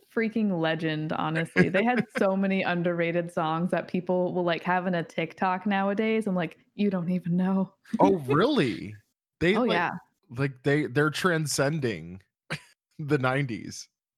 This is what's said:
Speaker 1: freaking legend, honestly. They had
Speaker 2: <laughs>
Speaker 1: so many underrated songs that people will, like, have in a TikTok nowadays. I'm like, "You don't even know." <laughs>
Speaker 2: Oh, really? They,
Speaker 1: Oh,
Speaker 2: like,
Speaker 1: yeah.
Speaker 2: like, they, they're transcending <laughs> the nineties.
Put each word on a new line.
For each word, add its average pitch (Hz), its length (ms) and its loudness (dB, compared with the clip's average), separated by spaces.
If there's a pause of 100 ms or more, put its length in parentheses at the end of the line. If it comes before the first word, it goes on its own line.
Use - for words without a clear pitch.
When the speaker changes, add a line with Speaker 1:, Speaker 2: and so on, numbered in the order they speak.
(160)
Speaker 1:
freaking 214 460 0
legend, 160 500 -2
honestly. 165 560 2
They 190 160 2
had 233 220 0
Speaker 2:
<laughs> - 120 -12
Speaker 1:
so 196 200 2
many 196 260 0
underrated 170 680 0
songs 165 400 -2
that 170 180 -2
people 180 440 0
will, 180 120 -2
like, 170 180 0
have 180 240 0
in 180 80 0
a 165 80 -2
TikTok 185 640 -4
nowadays. 208 640 0
I'm 190 80 0
like, 165 220 -4 (180)
"You 202 140 2
don't 180 200 -2
even 175 260 0
know." 185 380 0 (100)
<laughs> - 160 -4
Speaker 2:
Oh, 196 200 6
really? 143 760 2 (440)
They, 180 160 4
Speaker 1:
Oh, 226 120 2
Speaker 2:
like, 175 160 2
Speaker 1:
yeah. 170 140 -4 (320)
Speaker 2:
like, 135 340 -4
they, 147 220 4
they're 147 240 2
transcending 139 1120 -2 (280)
<laughs> - 500 -14
the 151 180 0
nineties. 127 720 -4 (280)